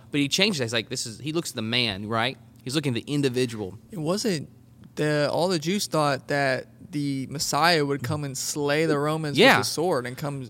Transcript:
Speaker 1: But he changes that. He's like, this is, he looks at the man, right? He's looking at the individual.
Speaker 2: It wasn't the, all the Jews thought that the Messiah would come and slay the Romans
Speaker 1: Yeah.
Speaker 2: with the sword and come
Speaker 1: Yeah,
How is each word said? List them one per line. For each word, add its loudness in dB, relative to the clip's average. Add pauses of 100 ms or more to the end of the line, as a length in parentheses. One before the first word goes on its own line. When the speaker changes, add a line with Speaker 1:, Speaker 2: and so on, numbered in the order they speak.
(100)
Speaker 1:
But 0
he 0
changes 0
that. -2
He's -4
like, 0
this -6
is, -10
he -6
looks -2
at -10
the -2
man, 0
right? 0 (260)
He's -6
looking 0
at -4
the -6
individual. 0 (140)
Speaker 2:
It -10
wasn't -2 (480)
the, 2
all 2
the 2
Jews -2
thought 0
that 0 (240)
the -4
Messiah 2
would -2
come -4
and -6
slay 0
the 2
Romans -2
Speaker 1:
Yeah. 8
Speaker 2:
with 0
the -4
sword 0
and -10
come -6
Speaker 1:
Yeah, -10